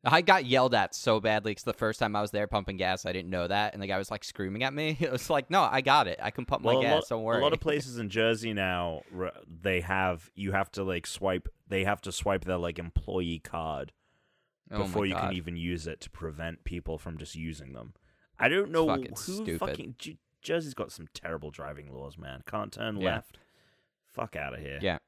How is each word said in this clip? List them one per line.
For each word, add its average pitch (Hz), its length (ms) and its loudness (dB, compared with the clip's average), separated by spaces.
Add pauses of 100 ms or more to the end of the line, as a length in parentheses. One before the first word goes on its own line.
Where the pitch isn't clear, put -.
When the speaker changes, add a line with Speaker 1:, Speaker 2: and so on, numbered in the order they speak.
Speaker 1:
I 156 140 8
got 185 240 8
yelled 127 300 6
at 98 200 4
so 110 240 4
badly 107 360 2
'cause - 100 -12
the 113 80 -2
first 107 260 0
time 107 160 0
I 104 60 2
was 104 100 0
there 104 160 0
pumping 98 300 -2
gas, 92 300 0
I 90 80 -2
didn't 90 160 -4
know 87 180 0
that, 104 240 0
and 101 100 -8
the 98 40 -6
guy 95 100 0
was, 98 140 -4
like, 104 140 -6
screaming 101 380 -4
at 135 120 -2
me. 156 240 -2
<laughs> - 20 -4
It 160 100 0
was 127 200 -2
like, 143 200 2
"No, 185 120 6
I 131 180 4
got 135 260 6
it. 85 160 -2
I - 80 -2
can 127 140 -6
pump 127 180 -2
my 117 100 4
Speaker 2:
Well, 131 80 6
a - 20 2
Speaker 1:
gas. 117 120 4
Speaker 2:
lot, - 140 2
Speaker 1:
Don't 113 160 -2
worry." 113 160 2
Speaker 2:
a - 20 4
lot 147 120 4
of 156 60 -4
places 135 380 -2
in 107 120 -4
Jersey 113 420 2
now, 90 480 0 (160)
r-, 90 160 -2 (160)
they 90 320 2
have, 92 540 0
you 98 180 -4
have 98 200 2
to, 98 120 -2
like, 90 220 -2
swipe. 95 420 -2 (180)
They 95 180 0
have 101 180 0
to 95 100 -8
swipe 95 320 -2
their, 90 140 0
like, 85 200 -4
employee 85 600 -2
card 78 540 -6 (760)
Speaker 1:
Oh 104 80 -4
my 101 60 0
Speaker 2:
before 98 220 0
you 95 80 0
can 87 140 0
Speaker 1:
God. 95 60 -2
Speaker 2:
even 85 220 -6
use 85 300 -2
it 82 160 -8
to - 80 -14
prevent 82 540 -8
people 82 340 -6
from 82 180 -10
just 78 180 -12
using 78 380 -8
them. 58 220 -14 (440)
I 120 100 6
don't 180 240 4
know 160 160 6
Speaker 1:
Fucking 123 220 2
Speaker 2:
who - 60 -12
Speaker 1:
stupid. 196 440 -4
Speaker 2:
fucking 143 380 -4
Ju-, - 180 -12 (260)
Jersey's 156 320 -2
got - 180 -6
some 80 220 -14
terrible 78 360 -6
driving 71 420 -12
laws, 69 260 -12
man. 67 280 -12
Can't 104 260 -6
turn 110 280 -6
Speaker 1:
Yeah. 95 140 2
Speaker 2:
left. - 240 -10 (680)
Fuck - 300 -8
outta 69 220 -6
here. 71 240 -8
Speaker 1:
Yeah. 90 260 2